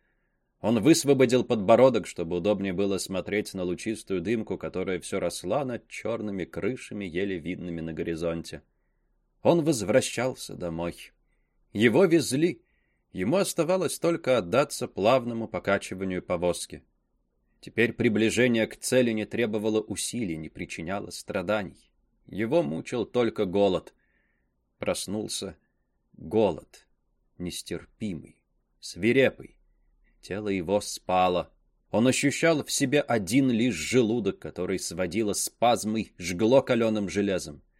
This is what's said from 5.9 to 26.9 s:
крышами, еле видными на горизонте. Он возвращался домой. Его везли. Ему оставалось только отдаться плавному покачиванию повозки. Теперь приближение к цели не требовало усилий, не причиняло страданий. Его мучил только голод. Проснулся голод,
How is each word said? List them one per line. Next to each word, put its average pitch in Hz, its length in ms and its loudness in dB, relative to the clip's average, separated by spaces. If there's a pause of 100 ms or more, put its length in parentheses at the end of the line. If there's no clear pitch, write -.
крышами, 107 640 -6
еле 92 320 -4
видными 85 440 -8
на 80 120 -8
горизонте. 82 680 -6 (840)
Он 160 200 4
возвращался 120 920 0
домой. 85 560 -8 (600)
Его 117 340 6
везли. 160 560 2 (520)
Ему 98 240 0
оставалось 175 640 0
только 160 380 0
отдаться 120 500 0
плавному 117 600 0
покачиванию 92 760 -2
повозки. 87 640 -2 (760)
Теперь 117 320 0
приближение 110 720 2
к - 80 -14
цели 123 360 2
не 107 140 -2
требовало 110 560 0
усилий, 104 540 -6
не 78 140 -10
причиняло 95 600 -10
страданий. 98 800 -6 (340)
Его 113 380 -2
мучил 143 420 -4
только 113 400 -2
голод. 92 480 0 (840)
Проснулся 98 760 -6 (600)
голод, 98 720 -2 (500)